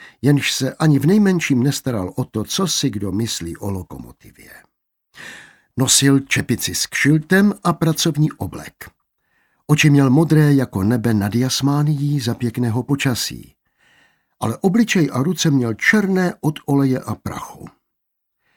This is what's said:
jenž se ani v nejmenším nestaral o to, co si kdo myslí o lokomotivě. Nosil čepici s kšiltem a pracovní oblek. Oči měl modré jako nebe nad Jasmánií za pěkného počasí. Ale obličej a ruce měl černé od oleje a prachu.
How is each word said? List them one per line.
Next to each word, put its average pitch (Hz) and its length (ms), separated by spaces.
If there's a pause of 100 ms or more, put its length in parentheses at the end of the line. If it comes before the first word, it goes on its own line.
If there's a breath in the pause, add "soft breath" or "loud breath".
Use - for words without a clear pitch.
(220 loud breath)
jenž 143 300
se 135 220
ani 151 240
v 135 80
nejmenším 180 560
nestaral 120 540
o 127 80
to, 107 200
co 190 220
si 147 240
kdo 101 220
myslí 87 440
o 101 140
lokomotivě. 67 800 (1300 loud breath)
Nosil 139 440
čepici - 540
s - 120
kšiltem 185 760
a 175 100
pracovní 156 600
oblek. - 580 (760)
Oči 151 240
měl 143 200
modré 151 440
jako 120 280
nebe 113 320
nad 101 200
Jasmánií 143 840
za 117 140
pěkného 120 480
počasí. - 720 (880)
Ale 110 180
obličej 196 540
a 123 100
ruce 165 280
měl 123 240
černé 185 680
od 156 260
oleje 139 340
a 110 140
prachu. - 540 (880)